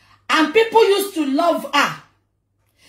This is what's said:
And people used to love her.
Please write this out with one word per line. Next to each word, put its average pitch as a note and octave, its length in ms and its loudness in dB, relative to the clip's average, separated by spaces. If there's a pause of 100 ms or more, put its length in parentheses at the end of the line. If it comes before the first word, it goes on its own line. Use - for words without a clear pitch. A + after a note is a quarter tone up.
(380)
And D#4 160 0
people A4+ 340 4
used G4 280 0
to D#4 100 -2
love C#4+ 480 -2
her. A3+ 300 -2 (840)